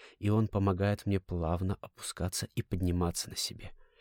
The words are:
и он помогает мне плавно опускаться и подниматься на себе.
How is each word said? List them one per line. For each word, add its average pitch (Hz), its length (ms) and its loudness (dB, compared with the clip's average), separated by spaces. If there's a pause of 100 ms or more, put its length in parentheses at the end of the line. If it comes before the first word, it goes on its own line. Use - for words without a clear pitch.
(200)
и 104 100 0
он 107 200 4
помогает 98 560 2
мне 98 160 2
плавно 87 580 0
опускаться - 760 -6
и 117 60 -2
подниматься 87 680 0
на - 80 -14
себе. - 340 -6 (300)